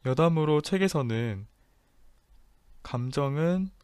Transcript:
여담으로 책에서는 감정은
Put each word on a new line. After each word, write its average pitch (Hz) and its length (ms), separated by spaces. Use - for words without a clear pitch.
여담으로 151 540
책에서는 120 840
감정은 147 880